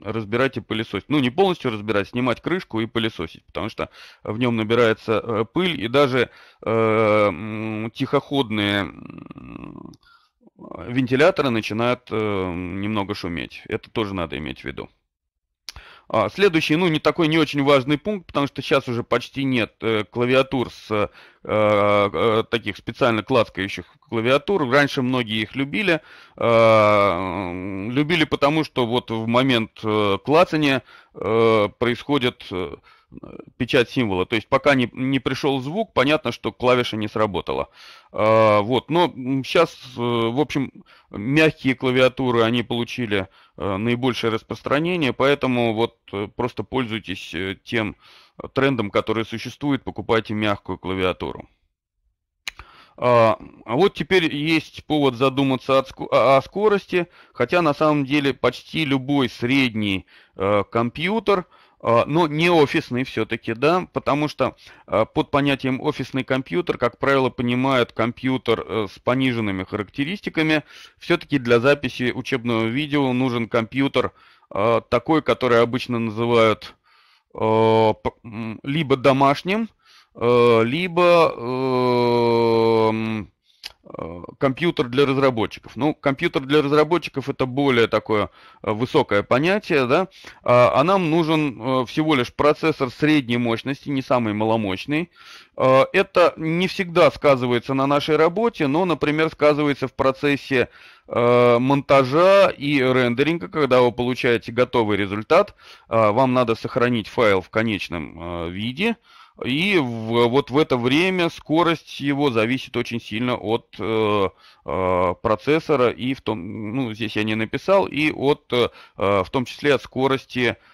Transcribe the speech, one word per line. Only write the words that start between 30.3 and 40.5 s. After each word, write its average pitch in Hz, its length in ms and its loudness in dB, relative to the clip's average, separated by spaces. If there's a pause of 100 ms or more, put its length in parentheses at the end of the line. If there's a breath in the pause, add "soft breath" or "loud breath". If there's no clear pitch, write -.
э, 110 540 2 (100)
происходит... 120 720 -2
э, 90 240 -6 (840 soft breath)
печать 123 340 0
символа. 95 340 0
То - 100 -4
есть 107 120 -4
пока 139 260 2
не, 127 180 2
не 131 280 -4
пришел 131 420 -2
звук, 165 320 -8
понятно, 139 380 0
что - 200 -8
клавиша 123 460 0
не 107 100 -4
сработала. 90 640 -4 (420 loud breath)
Э, 110 500 4
вот. 113 280 -2
Но, 170 160 2
м, 131 380 -4
щас, 165 340 0 (180)
э, 120 60 -6
в 120 380 0
общем, 147 320 -2 (400 soft breath)